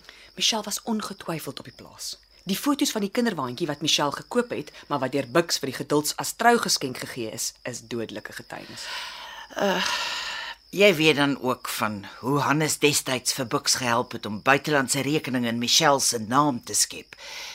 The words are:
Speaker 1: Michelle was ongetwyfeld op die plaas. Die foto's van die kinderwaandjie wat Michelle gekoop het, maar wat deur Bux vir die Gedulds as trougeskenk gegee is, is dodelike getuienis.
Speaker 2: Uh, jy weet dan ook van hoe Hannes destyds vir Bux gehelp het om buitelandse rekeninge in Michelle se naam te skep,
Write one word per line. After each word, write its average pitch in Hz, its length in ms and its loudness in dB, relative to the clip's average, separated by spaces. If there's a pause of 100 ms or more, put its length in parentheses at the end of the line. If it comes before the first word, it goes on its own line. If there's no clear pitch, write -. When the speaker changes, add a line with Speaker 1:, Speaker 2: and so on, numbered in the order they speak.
(360)
Speaker 1:
Michelle 214 280 0
was - 200 -6
ongetwyfeld 190 760 -6
op - 60 -16
die - 100 -18
plaas. - 420 -14 (300)
Die 190 100 2
foto's 285 340 2
van 220 100 -2
die 196 100 -2
kinderwaandjie 160 560 0
wat 143 140 -4
Michelle 147 300 2
gekoop - 420 -2
het, 107 180 -8 (160)
maar 143 120 0
wat 127 120 -2
deur 139 160 0
Bux 165 320 2
vir 135 120 -4
die - 40 -8
Gedulds 147 400 0
as - 220 -6
trougeskenk 214 600 4
gegee 113 340 -8
is, - 220 -6 (100)
is 120 180 -8
dodelike 110 520 -8
getuienis. - 520 -14 (720)
Speaker 2:
Uh, 185 260 2 (880)
jy 196 260 8
weet 156 200 6
dan 143 260 4
ook 123 260 -2
van 107 380 -4 (140)
hoe 135 200 0
Hannes 143 400 2
destyds - 540 2
vir 135 140 -2
Bux - 280 0
gehelp 120 360 0
het 113 140 -10
om 104 160 -6
buitelandse 139 600 2
rekeninge 131 460 0
in 117 120 -2
Michelle 135 400 6
se 127 200 0
naam 123 440 2
te 107 100 -10
skep, - 420 -2 (400)